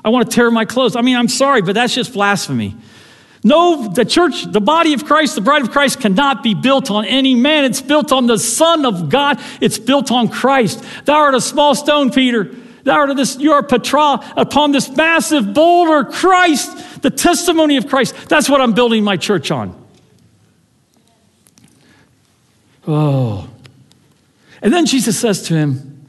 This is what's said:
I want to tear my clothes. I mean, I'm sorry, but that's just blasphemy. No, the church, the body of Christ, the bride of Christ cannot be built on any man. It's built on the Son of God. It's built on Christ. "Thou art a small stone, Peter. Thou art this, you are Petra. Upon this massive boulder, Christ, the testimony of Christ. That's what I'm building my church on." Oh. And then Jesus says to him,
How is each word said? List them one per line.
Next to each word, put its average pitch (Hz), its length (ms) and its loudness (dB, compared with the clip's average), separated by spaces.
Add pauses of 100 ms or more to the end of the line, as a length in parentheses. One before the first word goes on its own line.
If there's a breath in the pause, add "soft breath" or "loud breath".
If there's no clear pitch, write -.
I 220 60 0
want 233 200 2
to - 60 -4
tear 240 160 4
my 226 140 0
clothes. 247 300 -2
I 233 60 -2
mean, 254 140 2
I'm 240 120 0
sorry, 262 360 0
but 190 100 -2
that's 233 220 -2
just 240 180 -6
blasphemy. 147 640 -2 (680 loud breath)
No, 302 440 2
the 214 180 -2
church, - 400 0
the 180 160 -2
body 311 320 2
of 254 100 -4
Christ, 302 300 0
the 226 80 -6
bride 277 220 2
of 220 80 -4
Christ 285 280 0
cannot 269 440 0
be 220 100 0
built 262 380 0
on 302 140 -4
any 262 280 0
man. 285 320 2
It's 240 160 -2
built 294 300 0
on 262 160 2
the 233 100 2
Son 320 480 0
of 175 240 -2
God. 285 300 0 (220 loud breath)
It's - 180 -2
built 269 320 0
on 233 160 0
Christ. 254 560 0 (220 loud breath)
"Thou 285 100 2
art 294 180 4
a 247 80 0
small 294 320 2
stone, 285 380 0
Peter. 240 400 0 (320 loud breath)
Thou 277 100 0
art 285 240 0
this, 269 220 -2
you 302 140 2
are 285 100 2
Petra. 285 560 0 (180 loud breath)
Upon 294 360 0
this 269 220 -2
massive 302 600 0
boulder, 320 480 4
Christ, - 1000 0
the 277 80 0
testimony 320 680 0
of 226 100 -4
Christ. 269 260 -2 (160 loud breath)
That's 302 180 2
what 269 140 2
I'm 240 120 2
building 226 300 2
my 202 140 -2
church 185 320 -2
on." 110 240 -6 (3250 soft breath)
Oh. 135 600 -2 (1120 soft breath)
And 208 100 2
then 339 140 2
Jesus 233 320 0
says 220 300 -2
to 165 80 0
him, 147 540 -4